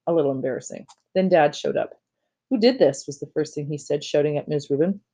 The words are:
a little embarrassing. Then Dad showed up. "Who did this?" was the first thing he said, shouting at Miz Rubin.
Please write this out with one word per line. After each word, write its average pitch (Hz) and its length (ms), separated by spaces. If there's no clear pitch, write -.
a 170 60
little 143 180
embarrassing. 131 540
Then 190 160
Dad 151 260
showed - 200
up. - 240
"Who 262 80
did 247 220
this?" 139 260
was 143 140
the 147 140
first 151 200
thing 147 120
he 147 120
said, 143 260
shouting 147 340
at - 100
Miz 147 220
Rubin. 170 320